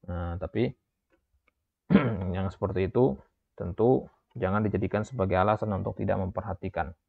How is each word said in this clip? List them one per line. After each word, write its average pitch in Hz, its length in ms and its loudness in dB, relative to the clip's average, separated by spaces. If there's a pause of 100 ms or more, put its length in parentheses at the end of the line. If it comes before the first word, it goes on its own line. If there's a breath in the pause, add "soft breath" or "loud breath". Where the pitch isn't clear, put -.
Nah, 87 320 -6
tapi 107 320 0 (1200)
<clears throat> 104 480 4
yang 95 160 -2
seperti 95 400 -2
itu 127 240 4 (400)
tentu 107 480 2 (320)
jangan 98 240 0
dijadikan 101 400 0
sebagai 98 400 0
alasan 107 320 2
untuk 98 240 -4
tidak 98 240 -2
memperhatikan. 95 720 -6 (160)